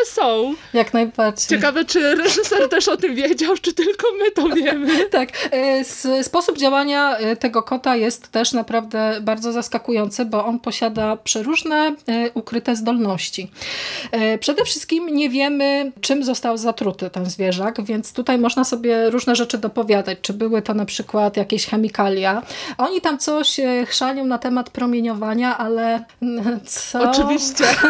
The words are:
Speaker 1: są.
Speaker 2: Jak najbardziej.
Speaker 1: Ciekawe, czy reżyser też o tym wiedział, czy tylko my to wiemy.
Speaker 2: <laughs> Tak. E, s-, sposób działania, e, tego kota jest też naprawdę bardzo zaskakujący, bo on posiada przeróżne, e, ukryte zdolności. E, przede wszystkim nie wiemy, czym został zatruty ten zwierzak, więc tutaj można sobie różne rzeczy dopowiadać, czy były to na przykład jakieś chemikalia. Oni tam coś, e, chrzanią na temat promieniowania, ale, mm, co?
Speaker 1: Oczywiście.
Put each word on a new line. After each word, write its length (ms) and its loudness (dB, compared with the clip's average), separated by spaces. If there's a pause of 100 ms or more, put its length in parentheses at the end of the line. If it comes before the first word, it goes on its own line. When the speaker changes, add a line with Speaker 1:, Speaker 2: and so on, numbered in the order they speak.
Speaker 1:
są. 480 2 (200)
Speaker 2:
Jak 200 2
najbardziej. 540 0
Speaker 1:
Ciekawe, 360 2
czy 300 2
reżyser 540 2
też 200 2
o 80 2
tym 180 0
wiedział, 420 2
czy 160 -2
tylko 340 0 (120)
my 120 2
to 180 2
wiemy. 460 2 (100)
Speaker 2:
<laughs> 60 -2
Tak. 180 2 (240)
E, 40 2
s-, 520 0 (140)
sposób 360 0
działania, 580 2
e, 200 0
tego 260 0
kota 340 0
jest 320 -2
też 240 0
naprawdę 680 -2
bardzo 320 -2
zaskakujący, 720 -2
bo 200 0
on 160 -2
posiada 560 -2
przeróżne, 800 0 (140)
e, 260 0
ukryte 420 -2
zdolności. 720 -2 (600)
E, 280 2
przede 260 2
wszystkim 440 -2
nie 220 2
wiemy, 720 0
czym 240 0
został 320 0
zatruty 540 -2
ten 160 -4
zwierzak, 580 -2
więc 280 -2
tutaj 260 -2
można 260 2
sobie 460 0
różne 260 0
rzeczy 220 -2
dopowiadać, 640 0
czy 100 -4
były 300 0
to 120 -2
na 100 0
przykład 520 -2
jakieś 300 0
chemikalia. 760 0 (360)
Oni 220 0
tam 180 0
coś, 420 0
e, 260 2
chrzanią 400 -2
na 120 0
temat 320 -2
promieniowania, 880 0
ale, 460 0 (180)
mm, 420 -2
co? 460 0
Speaker 1:
Oczywiście. 540 2 (260)